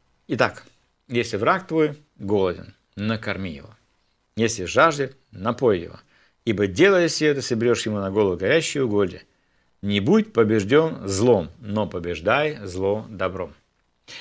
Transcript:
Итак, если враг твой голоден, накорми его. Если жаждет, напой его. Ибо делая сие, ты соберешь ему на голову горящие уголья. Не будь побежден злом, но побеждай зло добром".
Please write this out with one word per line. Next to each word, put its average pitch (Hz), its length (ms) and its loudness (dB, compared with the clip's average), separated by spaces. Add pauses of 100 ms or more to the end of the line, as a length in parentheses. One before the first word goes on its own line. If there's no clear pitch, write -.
(280)
Итак, 120 360 0 (440)
если 120 280 -2
враг 170 300 0
твой 151 320 0 (180)
голоден, 95 580 -2 (200)
накорми 101 560 -6
его. - 240 -16 (640)
Если 110 300 -2
жаждет, 143 500 2 (160)
напой 107 480 0
его. - 180 -14 (460)
Ибо 104 220 0
делая 170 420 4
сие, 151 260 0
ты 135 80 -6
соберешь 117 440 0
ему 107 120 -4
на 95 120 -4
голову 98 260 2
горящие 135 480 0
уголья. 101 380 -2 (580)
Не 101 200 0
будь 208 320 2
побежден 113 760 2
злом, 98 440 2 (100)
но 104 260 -4
побеждай 92 800 -2
зло 98 440 -2
добром". 92 460 -6 (680)